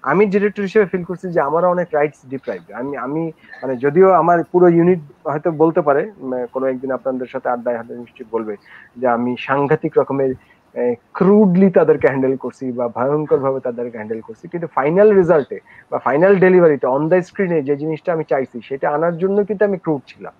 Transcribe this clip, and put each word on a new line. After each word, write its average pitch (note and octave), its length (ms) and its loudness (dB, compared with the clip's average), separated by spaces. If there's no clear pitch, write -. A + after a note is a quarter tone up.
আমি E3 240 2
director G3+ 360 -2
হিসেবে G3 240 2
feel F3+ 180 -6
করছি F3 280 -10
যে E3 80 0
আমারও D#3+ 300 0
অনেক F3+ 220 -2
rights D3+ 280 -2
deprived। G2+ 420 -10
আমি, C3 260 -10
আমি D3+ 340 -8
মানে B2+ 160 -6
যদিও D3+ 340 4
আমার E3+ 320 4
পুরো F3+ 260 4
unit E3+ 300 4
হয়তো D#3 280 -4
বলতে D#3+ 300 2
পারে, D3+ 360 0
উম, B2+ 360 -8
কোনো C3 120 -4
একদিন C3 260 -4
আপনাদের B2+ 360 -6
সাথে B2+ 220 -6
আড্ডায় A#2+ 280 -4
হয়তো A#2+ 180 -12
নিশ্চয়ই A#2+ 360 -16
বলবে A2 240 -6
যে B2 100 -2
আমি A#2+ 320 0
সাংঘাতিক C#3+ 580 -4
রকমের, C3+ 340 -2
আহ, - 640 -8
crudely G3 560 4
তাদেরকে D#3+ 380 4
handle C3+ 280 0
করছি B2+ 360 -10
বা A#2+ 160 -4
ভয়ঙ্করভাবে C3+ 720 -2
তাদেরকে A#2+ 380 -8
handle A2 240 -8
করছি, A2+ 260 -20
কিন্তু E3+ 200 -10
final F3+ 460 2
রেজাল্টে D#3+ 460 2
বা C3 80 -4
final E3 360 2
ডেলিভারিতে F3 520 4
on C3+ 220 0
the F3+ 120 4
screen-এ F3 400 -2
যে C#3+ 140 -2
জিনিসটা D#3 380 -6
আমি D#3+ 160 -4
চাইছি C3+ 340 -4
সেটা C#3 260 -6
আনার E3 280 -2
জন্য G3 260 0
কিন্তু G3+ 220 0
আমি G3 120 -2
crude D3+ 300 -4
ছিলাম। - 320 -18